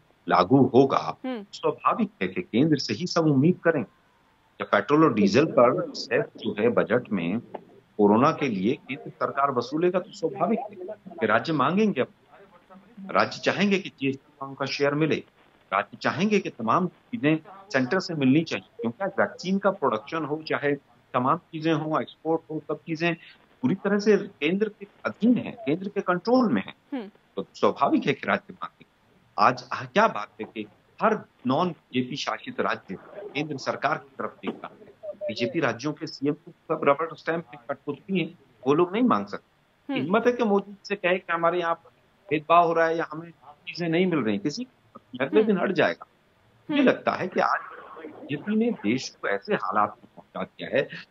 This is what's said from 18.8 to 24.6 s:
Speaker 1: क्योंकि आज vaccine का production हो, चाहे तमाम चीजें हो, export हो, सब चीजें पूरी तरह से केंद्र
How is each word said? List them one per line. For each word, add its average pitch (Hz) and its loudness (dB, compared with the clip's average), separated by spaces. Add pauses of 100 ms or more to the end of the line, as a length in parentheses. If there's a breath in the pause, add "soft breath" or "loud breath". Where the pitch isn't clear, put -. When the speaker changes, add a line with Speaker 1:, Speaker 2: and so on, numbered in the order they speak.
Speaker 1:
क्योंकि 117 -4
आज 196 -4
vaccine 175 0
का 196 2
production 151 -2
हो, 151 -6
चाहे 143 0 (400)
तमाम 135 2
चीजें 160 -2
हो, 156 0
export 160 -4 (100)
हो, 156 -6
सब 151 -4
चीजें 165 -2 (460 loud breath)
पूरी 160 2
तरह 202 0
से 208 4
केंद्र 196 -2